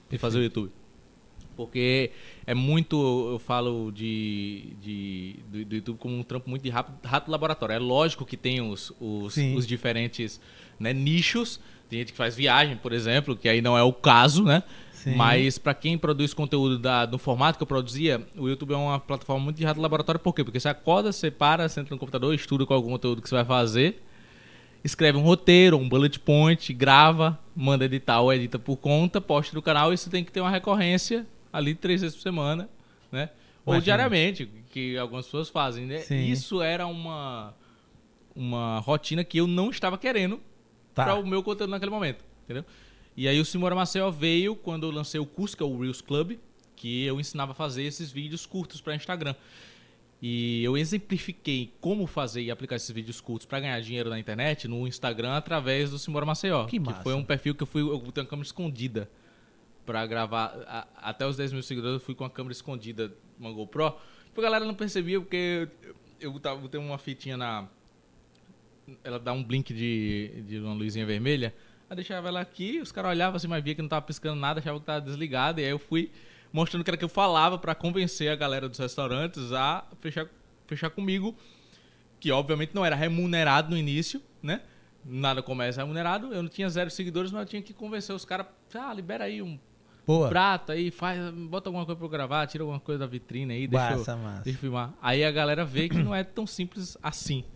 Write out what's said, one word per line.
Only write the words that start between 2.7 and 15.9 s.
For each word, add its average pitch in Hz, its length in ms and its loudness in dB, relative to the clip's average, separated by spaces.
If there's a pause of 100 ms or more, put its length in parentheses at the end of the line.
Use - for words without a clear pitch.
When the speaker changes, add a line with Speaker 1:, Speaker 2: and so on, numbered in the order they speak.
Speaker 1:
eu 117 80 -2
falo 120 500 -2
de, 104 920 -4
de, 98 560 -8 (120)
do, 107 160 -8
do 104 100 -8
YouTube 110 240 -6
como 123 180 -6
um 120 60 -4
trampo 127 260 -8
muito 135 140 -6
de 131 80 -4
rato, 123 220 -2 (140)
rato 139 240 0
laboratório. 151 440 0
É 113 60 2
lógico 135 440 2
que 120 120 -10
tem 127 260 0
os, 104 380 -6
os, 107 340 -4
Speaker 2:
Sim. 135 220 2
Speaker 1:
os 123 100 2
diferentes, 117 720 -2 (380)
né, 120 140 -2
nichos. 170 680 2 (300)
Tem 117 80 -4
gente 120 140 -6
que - 40 -20
faz 117 200 0
viagem, 135 400 6
por 117 160 -6
exemplo, 120 440 2
que - 120 2
aí 113 120 6
não 120 160 6
é 120 60 8
o 127 100 8
caso, 139 520 8
né? 165 180 6 (300)
Speaker 2:
Sim. 131 240 -2
Speaker 1:
Mas 123 420 6
pra 143 160 0
quem 160 240 0